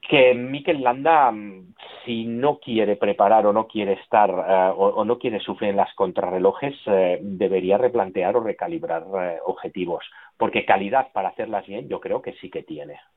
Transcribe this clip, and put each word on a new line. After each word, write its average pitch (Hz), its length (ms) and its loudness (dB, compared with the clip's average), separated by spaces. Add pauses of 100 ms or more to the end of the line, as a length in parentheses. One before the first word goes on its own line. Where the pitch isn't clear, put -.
que 127 280 6
Mikel 139 480 -4
Landa, 135 480 4
mm, 98 420 -12 (320)
si 113 200 -4
no 123 340 -2
quiere 107 360 0
preparar 101 520 4
o 101 40 4
no 107 140 2
quiere 101 280 -2
estar, 104 360 2
eh, 92 480 2
o, 98 120 4
o 107 140 0
no 120 140 0
quiere 113 220 -4
sufrir 104 320 -4
en 98 60 -2
las 95 180 0
contrarrelojes, 95 800 0 (100)
eh, 95 380 4
debería 95 560 0
replantear 104 580 0
o 113 60 2
recalibrar, 85 600 -6 (160)
eh, 85 240 -4
objetivos, 90 600 -6 (320)
porque 107 260 0
calidad 101 480 0
para 95 180 -4
hacerlas 107 360 -6
bien 98 240 -12
yo 92 100 -6
creo 110 220 -4
que 92 120 -12
sí - 180 -18
que 80 100 -10
tiene. - 380 -16 (180)